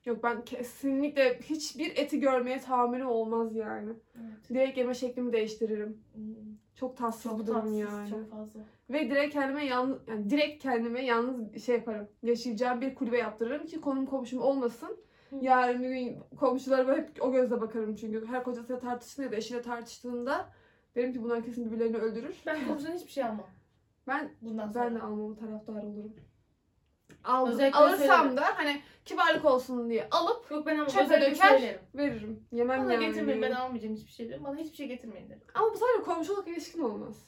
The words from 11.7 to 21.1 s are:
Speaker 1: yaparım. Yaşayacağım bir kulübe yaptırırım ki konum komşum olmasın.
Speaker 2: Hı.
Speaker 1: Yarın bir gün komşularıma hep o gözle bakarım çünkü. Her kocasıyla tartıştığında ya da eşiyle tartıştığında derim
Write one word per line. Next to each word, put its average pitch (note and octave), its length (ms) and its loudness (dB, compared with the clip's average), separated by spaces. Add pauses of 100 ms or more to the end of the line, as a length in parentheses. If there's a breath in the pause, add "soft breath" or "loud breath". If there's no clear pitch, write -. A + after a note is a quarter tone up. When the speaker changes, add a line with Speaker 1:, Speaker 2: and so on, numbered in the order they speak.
Speaker 1:
yaparım. G#3+ 320 -6 (160)
Yaşayacağım A#3+ 580 0
bir C4 140 -4
kulübe A#3 220 0
yaptırırım A#3 480 -2
ki E4+ 160 -10
konum C4+ 240 -2
komşum B3+ 360 -4
olmasın. C4 560 0 (320 soft breath)
Speaker 2:
Hı. C#4 120 -12
Speaker 1:
Yarın B3 420 4
bir B3+ 60 -2
gün B3+ 280 -4 (220)
komşularıma C4 540 4
hep D4+ 160 0 (100)
o B3+ 120 2
gözle A#3+ 300 2
bakarım A3 340 -4
çünkü. A3 320 -6
Her B3 160 -4
kocasıyla A#3+ 360 -6
tartıştığında B3 460 -6
ya A#3 60 -6
da G#3 40 -4
eşiyle A#3 260 -4
tartıştığında A#3+ 880 -6 (460 soft breath)
derim B3 180 0